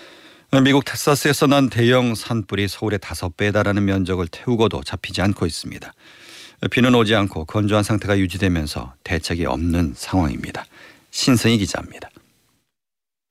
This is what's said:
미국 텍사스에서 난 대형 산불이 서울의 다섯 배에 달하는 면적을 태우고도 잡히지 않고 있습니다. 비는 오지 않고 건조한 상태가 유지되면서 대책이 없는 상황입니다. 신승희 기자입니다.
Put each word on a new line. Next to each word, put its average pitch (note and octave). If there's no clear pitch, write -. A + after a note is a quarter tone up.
미국 C3+
텍사스에서 -
난 C#3
대형 A#2+
산불이 G2+
서울의 G#2
다섯 -
배에 G#2
달하는 G2+
면적을 F#2
태우고도 G#2+
잡히지 -
않고 G2
있습니다. -
비는 B2
오지 A2+
않고 G2
건조한 G#2
상태가 G2+
유지되면서 F2
대책이 E2+
없는 D#2
상황입니다. -
신승희 A#2
기자입니다. -